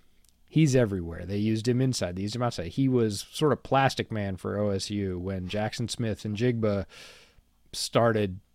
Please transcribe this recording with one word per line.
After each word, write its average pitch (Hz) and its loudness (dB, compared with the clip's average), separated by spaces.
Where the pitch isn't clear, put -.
he's 147 6
everywhere. 87 0
They 98 -4
used 107 0
him 123 2
inside, 123 0
they 95 -4
used 107 -4
him 117 -4
outside. 87 -4
He 135 0
was 113 2
sort 151 2
of - -2
Plastic - 2
Man 101 -4
for 98 -6
O 104 0
S 98 -2
U 98 -2
when 92 -6
Jackson 107 -4
Smith 110 -4
and 107 -4
Jigba 110 0
started 107 0